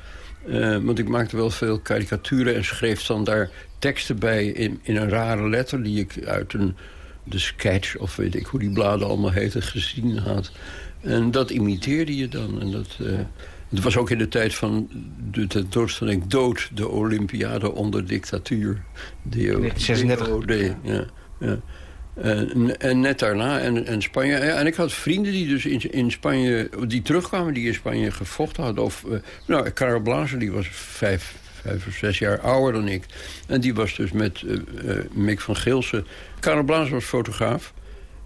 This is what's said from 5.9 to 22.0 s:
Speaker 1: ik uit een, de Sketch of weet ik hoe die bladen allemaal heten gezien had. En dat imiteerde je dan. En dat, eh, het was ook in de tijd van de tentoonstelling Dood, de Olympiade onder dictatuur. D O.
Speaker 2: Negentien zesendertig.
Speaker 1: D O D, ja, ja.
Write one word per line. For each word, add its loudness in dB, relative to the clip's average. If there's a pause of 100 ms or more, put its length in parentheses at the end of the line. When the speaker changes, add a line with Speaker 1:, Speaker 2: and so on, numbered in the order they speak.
Speaker 1:
ik -4
uit -2
een, 2 (480)
de -4
Sketch 0
of -6
weet 0
ik -4
hoe -2
die 0
bladen 2
allemaal 2
heten 2
gezien -2
had. -2 (480)
En 2
dat 2
imiteerde 2
je -2
dan. -4
En -2
dat, -6
eh, -4 (600)
het 0
was 4
ook 4
in 4
de 2
tijd 2
van 0 (420)
de 0
tentoonstelling 0
Dood, 2
de -2
Olympiade 0
onder 0
dictatuur. -2 (480)
D -2
O. 0
Speaker 2:
Negentien 2
zesendertig. 2
Speaker 1:
D 0
O 0
D, -2 (320)
ja, -2 (360)
ja. 0 (560)